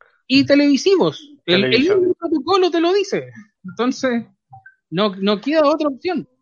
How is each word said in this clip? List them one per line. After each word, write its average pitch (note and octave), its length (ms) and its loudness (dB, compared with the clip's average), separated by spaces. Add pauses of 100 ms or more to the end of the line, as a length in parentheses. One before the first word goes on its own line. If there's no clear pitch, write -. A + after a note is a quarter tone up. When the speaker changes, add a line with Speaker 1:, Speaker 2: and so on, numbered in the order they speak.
(280)
Speaker 1:
y C4 180 2
televisivos. C#4+ 840 2 (160)
El, F3 120 2
el F#3+ 60 2
Speaker 2:
Televisión. D4+ 360 2
Speaker 1:
mismo F4+ 160 0
protocolo E4+ 560 0
te E4 100 -2
lo E4+ 120 0
dice. F#4+ 380 -4 (340)
Entonces, A#3 600 -4 (640)
no, F#3+ 260 -2
no G3 240 -2
queda D4+ 260 0
otra D4+ 220 0
opción. C#4+ 400 -6 (140)